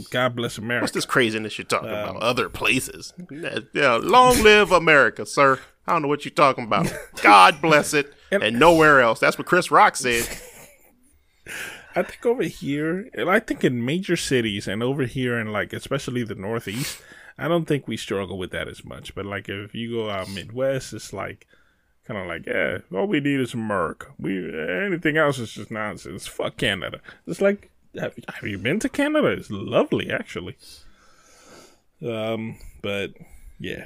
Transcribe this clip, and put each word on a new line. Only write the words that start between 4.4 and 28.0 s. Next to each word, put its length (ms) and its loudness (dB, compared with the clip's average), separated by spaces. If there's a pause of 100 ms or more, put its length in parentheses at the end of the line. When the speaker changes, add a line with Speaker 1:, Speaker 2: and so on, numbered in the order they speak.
Speaker 2:
live 280 8
America, 540 4
sir. 340 4 (280)
I 60 0
don't 100 0
know 40 -2
what 180 -2
you're 80 -12
talking 320 4
about. 260 2 (140)
Speaker 1:
<laughs> 180 -12
Speaker 2:
God 380 10
bless 340 4
it, 180 -2 (180)
Speaker 1:
And 120 2
Speaker 2:
and 160 0
nowhere 420 8
else. 180 4
That's 180 2
what 100 -8
Chris 240 2
Rock 240 6
said. 380 0
Speaker 1:
<laughs> 40 -12 (1600)
I 80 0
think 220 -12
over 180 2
here, 720 -4
and 140 -2
I 100 4
think 260 -2
in 180 0
major 320 -2
cities 520 0
and 140 -4
over 220 -2
here 340 -4
in, 140 -6
like, 220 -4
especially 500 -6
the 120 -8
Northeast, 640 -8 (360)
I 120 -4
don't 160 0
think 200 -2
we 120 -6
struggle 400 -6
with 140 -8
that 180 -8
as 160 -18
much. 280 -16
But, 120 -10
like, 240 -10
if 260 -10
you 160 -8
go 180 -4
out 200 -6
Midwest, 640 -4
it's 180 -14
like, 360 -10 (600)
kinda 160 -10
like, 220 -10
"Yeah, 320 -2 (160)
all 140 -2
we 120 0
need 220 0
is 120 -4
America. 540 -4 (100)
We, 200 -4 (480)
anything 320 -2
else 200 2
is 140 -8
just 180 -14
nonsense. 580 -10
Fuck 300 -8
Canada." 440 -4 (260)
It's 140 -8
like, 300 0 (280)
have, 140 -6 (220)